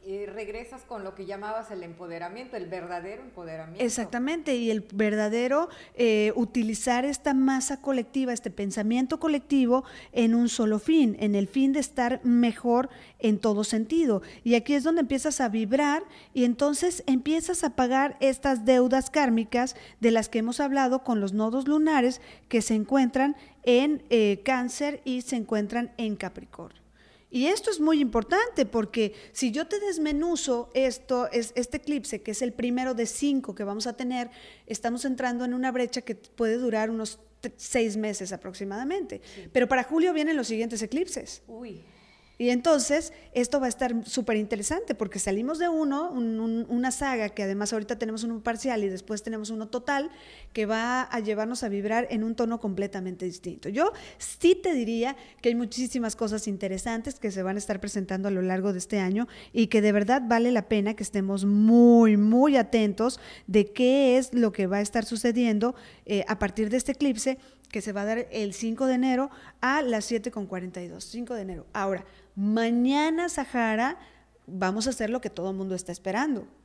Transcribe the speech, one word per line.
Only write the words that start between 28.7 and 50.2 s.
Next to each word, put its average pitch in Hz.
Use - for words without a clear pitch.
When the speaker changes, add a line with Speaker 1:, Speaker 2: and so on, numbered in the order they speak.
Speaker 2:
si 254
yo 294
te 403
desmenuzo 302
esto, 247
es, 233
este 247
eclipse, 262
que -
es 208
el 240
primero 247
de 226
cinco 262
que 208
vamos 202
a 240
tener, 247
estamos 233
entrando 254
en 247
una 254
brecha 247
que 233
puede 226
durar 220
unos 220
t-, 240
seis 226
meses 202
aproximadamente. 202
Speaker 1:
Sí. 180
Speaker 2:
Pero 247
para 254
julio 330
vienen 311
los 240
siguientes 226
eclipses. 262
Speaker 1:
Uy. 226
Speaker 2:
Y 240
entonces 294
esto 247
va 262
a -
estar 233
súper 226
interesante 220
porque 202
salimos 226
de 349
uno, 311
un, 233
un, 226
una 247
saga 247
que 208
además 202
ahorita 214
tenemos 220
uno 233
parcial 226
y 196
después 190
tenemos 214
uno 220
total 277